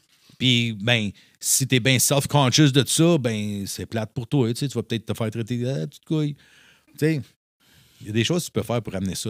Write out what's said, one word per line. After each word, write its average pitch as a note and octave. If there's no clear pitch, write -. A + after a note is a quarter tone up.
Puis, A#2+
ben, A2
si -
t'es C3
bien B2+
self-conscious C#3
de C3
ça, E3
ben, G#2
c'est -
plate G#2+
pour A#2+
toi, A#2+
tu -
sais, D3
tu B2
vas A#2+
peut-être A#2
te A2
faire A2
traiter A#2
de, A#2+
ah, D3
petite -
couille. D3+
Tu -
sais, D3+
il -
y -
a G#2+
des A2+
choses E3+
que -
tu -
peux G#2
faire A#2
pour F#2
amener F#2
ça, -